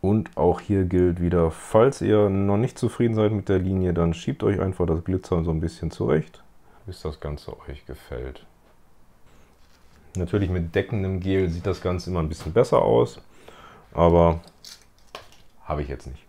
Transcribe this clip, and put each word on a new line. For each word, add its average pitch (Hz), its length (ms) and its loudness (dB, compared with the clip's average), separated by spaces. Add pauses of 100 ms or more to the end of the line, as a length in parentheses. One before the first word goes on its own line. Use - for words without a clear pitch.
Und 101 320 0
auch 87 220 2
hier 98 260 0
gilt 90 340 2
wieder, 87 300 2
falls 117 500 2
ihr 104 300 4
noch 98 280 0
nicht 120 200 -2
zufrieden 120 380 0
seid 107 160 2
mit 107 180 -4
der 95 80 2
Linie, 92 340 0
dann 85 220 2
schiebt - 300 -6
euch 101 160 2
einfach 92 260 -2
das 82 180 0
Glitzer 92 400 -2
so 82 60 -2
ein 80 120 -2
bisschen 80 280 -6
zurecht, - 540 -2 (420)
bis 95 160 -14
das 80 180 -10
Ganze - 380 -10 (100)
euch 67 200 -16
gefällt. 65 580 -14 (1700)
Natürlich 90 360 0
mit 85 240 -2
deckendem 95 460 -2
Gel 95 280 0
sieht 85 160 -6
das 95 160 -4
Ganze 90 300 -4
immer 90 80 -2
ein 78 100 -2
bisschen 80 240 -8
besser - 300 4
aus, - 360 2 (760)
aber 85 460 4 (1200)
habe 73 180 -4
ich 67 60 -4
jetzt 67 180 -10
nicht. 64 240 -14